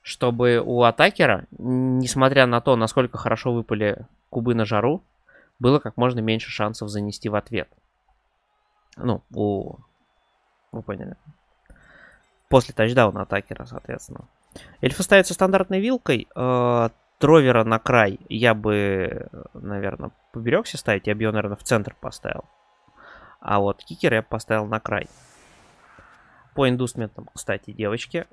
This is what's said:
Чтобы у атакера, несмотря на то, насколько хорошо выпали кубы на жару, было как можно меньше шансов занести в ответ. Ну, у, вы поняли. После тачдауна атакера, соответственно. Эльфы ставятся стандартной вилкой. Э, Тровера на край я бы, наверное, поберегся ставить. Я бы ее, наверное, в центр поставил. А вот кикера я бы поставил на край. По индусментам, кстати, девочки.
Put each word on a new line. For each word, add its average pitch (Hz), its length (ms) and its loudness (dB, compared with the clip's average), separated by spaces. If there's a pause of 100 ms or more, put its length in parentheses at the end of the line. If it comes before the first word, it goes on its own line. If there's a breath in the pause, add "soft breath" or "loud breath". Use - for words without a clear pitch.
Чтобы 120 600 0
у 120 200 2
атакера, 127 680 4
несмотря 127 920 2
на 120 140 0
то, 131 160 2
насколько 120 420 0
хорошо 113 360 -2
выпали 107 520 -2 (240)
кубы 120 240 -2
на 113 120 0
жару, 117 360 0 (580 soft breath)
было 135 200 4
как - 160 -8
можно 120 240 0
меньше 113 300 -2
шансов 107 400 -4
занести 104 400 -6
в 104 60 -2
ответ. 104 340 -4 (1300)
Ну, - 260 -6 (100)
у, 101 440 -4 (960)
вы 113 80 -10
поняли. 95 340 -12 (1300 soft breath)
После 131 240 4
тачдауна 110 480 2
атакера, - 420 -6
соответственно. - 640 -14 (540 loud breath)
Эльфы 139 220 -2
ставятся 196 300 4
стандартной 190 460 0
вилкой. 208 560 -2
Э, 120 540 2 (340)
Тровера 135 400 6
на 113 160 0
край 110 480 2
я 113 260 2
бы, 104 760 -2 (260)
наверное, 98 580 -8 (220)
поберегся 127 440 -2
ставить. 104 300 -2
Я 104 80 0
бы 107 60 -8
ее, 110 100 0
наверное, 104 240 -4
в - 80 -20
центр 107 380 -2
поставил. - 420 -10 (960 loud breath)
А 101 200 -2
вот 101 220 -2
кикера 139 360 -2
я 110 60 0
бы - 40 -18
поставил 110 380 -4
на 110 160 -6
край. 107 260 -6 (1500 soft breath)
По 139 140 2
индусментам, 123 680 -4
кстати, - 380 -8
девочки. 113 600 -6